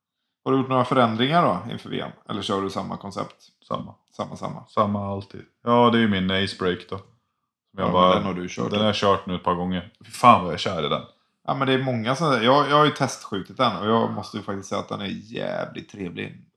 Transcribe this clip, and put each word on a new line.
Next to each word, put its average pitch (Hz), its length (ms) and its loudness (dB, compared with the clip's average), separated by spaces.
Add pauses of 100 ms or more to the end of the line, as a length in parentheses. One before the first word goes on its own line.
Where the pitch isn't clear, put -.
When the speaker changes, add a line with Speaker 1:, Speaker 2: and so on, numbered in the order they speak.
(440)
Speaker 1:
Har 131 80 -2
du 135 60 4
gjort 123 120 -2
några 127 160 2
förändringar 131 580 2 (220)
då 117 60 -10
inför 110 180 -12
V 95 120 -6
M? - 100 -10 (180)
Eller 107 120 -6
kör 98 200 -2
du 98 80 -4
samma 95 280 -8
koncept? - 500 -12 (220)
Speaker 2:
Samma. - 240 -10 (180)
Speaker 1:
Samma, - 240 -10
samma. 98 320 -10
Speaker 2:
Samma 101 440 -2
alltid. 98 300 -10 (220)
Ja, 120 260 6
det 117 80 4
är 117 40 4
ju 113 60 4
min 95 240 0
Ace 95 280 0
Break 90 200 0 (100)
då. 95 80 -8
Som 104 80 -16 (760)
jag 92 80 0
Speaker 1:
Ja, 87 40 2
Speaker 2:
bara, 90 160 6
Speaker 1:
men 92 100 6
den 101 80 -2
har 95 80 -2
du 90 160 -6
kört 120 200 -4
Speaker 2:
den - 100 -2
har 107 60 2
Speaker 1:
då. - 40 4
Speaker 2:
jag 101 60 0
kört 98 300 2
nu 90 100 -4
ett 87 80 -8
par 90 120 2
gånger. 90 380 -4 (120)
Fy - 60 -20
fan 120 280 6
vad 87 80 -4
jag 80 60 -2
är - 40 -4
kär 85 280 -2
i 73 40 -2
den. 76 120 0 (460)
Speaker 1:
Ja, - 80 -2
men 139 120 0
det 135 60 4
är 131 100 2
många 123 320 -2
som... 160 120 0
Jag, 135 420 4
jag 147 80 4
har 151 80 6
ju 147 60 2
testskjutit - 640 -6
den 117 200 0
och 101 120 -4
jag 113 240 2
måste 107 240 -10
ju 101 60 -8
faktiskt 98 260 -8
säga 101 120 -4
att - 80 -14
den 107 120 -8
är 98 320 -10
jävligt 95 560 -8
trevlig. 101 560 -10 (120)